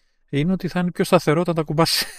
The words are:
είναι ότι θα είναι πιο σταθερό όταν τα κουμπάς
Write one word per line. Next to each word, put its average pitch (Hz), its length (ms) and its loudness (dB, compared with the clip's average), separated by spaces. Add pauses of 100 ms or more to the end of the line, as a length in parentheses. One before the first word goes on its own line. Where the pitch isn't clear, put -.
(340)
είναι 151 180 2
ότι 180 160 -4
θα 180 120 -4
είναι 180 100 0
πιο 185 140 -2
σταθερό 160 360 2
όταν 175 140 0
τα 160 80 -2
κουμπάς 156 420 0 (140)